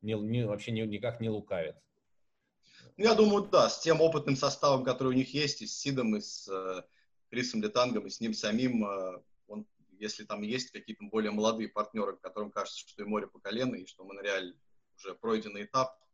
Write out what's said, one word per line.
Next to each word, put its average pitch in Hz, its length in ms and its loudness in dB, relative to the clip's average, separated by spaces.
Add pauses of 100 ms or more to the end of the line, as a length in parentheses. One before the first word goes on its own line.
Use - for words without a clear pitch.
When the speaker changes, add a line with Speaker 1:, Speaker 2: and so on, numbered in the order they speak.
Speaker 1:
Не, 107 140 -2
не, 110 320 0
вообще 104 240 -4
ни-, 110 120 -2
никак 113 380 -4
не 113 80 -2
лукавит. 95 480 -4 (1200)
Speaker 2:
Ну, 196 80 2
я 226 100 8
думаю, 202 300 6
да, 120 240 6
с - 120 -4
тем 160 200 4
опытным 147 360 4
составом, 139 480 2
который 131 240 0
у 127 40 2
них 127 220 2
есть, 147 280 0
и 107 40 -8
с - 100 -8
Сидом, 123 400 0
и 104 40 -2
с, - 280 -12
э, 95 340 -4 (460)
Крисом 117 340 -4
Летангом, 110 440 0
и 95 40 -10
с - 100 -12
ним 110 120 -2
самим, 113 520 0
э, 92 380 -4 (260)
он, 104 180 -12 (320)
если 107 260 -8
там 104 180 -8
есть 123 280 -4
какие-то 104 340 -14
более 107 260 -2
молодые 107 380 0
партнёры, 104 480 -4
которым 104 340 -8
кажется, 98 300 -6
что - 220 -14
и 101 40 -6
море 104 200 -2
по - 120 -20
колено, 117 360 -2
и 92 120 -12
что - 180 -20
Монреаль 98 500 -4 (420)
уже 92 180 -12
пройденный 107 500 -4
этап, 131 320 -2 (180)